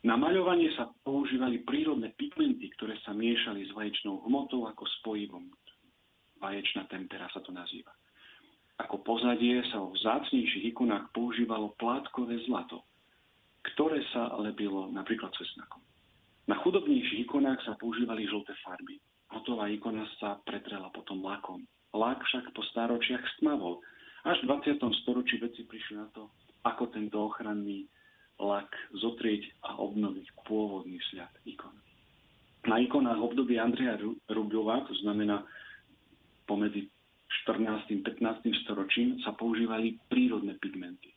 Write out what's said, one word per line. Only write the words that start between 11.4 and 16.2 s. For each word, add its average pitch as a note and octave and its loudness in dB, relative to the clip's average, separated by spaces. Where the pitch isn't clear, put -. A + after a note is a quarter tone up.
plátkové A#2+ -2
zlato, - -4
ktoré D3+ 2
sa A#2 -2
lepilo G2 -2
napríklad A2 -4
cesnakom. - -12